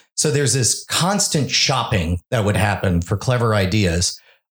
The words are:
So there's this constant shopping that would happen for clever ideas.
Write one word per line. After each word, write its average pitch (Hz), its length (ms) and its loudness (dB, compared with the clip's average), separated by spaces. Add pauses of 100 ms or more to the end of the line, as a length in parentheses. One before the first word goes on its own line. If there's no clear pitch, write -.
(180)
So 151 140 0
there's 135 220 0
this 127 320 -2
constant 170 640 0
shopping 95 680 0 (120)
that 120 120 0
would 101 140 2
happen 92 460 0
for - 120 -4
clever 117 380 0
ideas. 92 640 0 (320)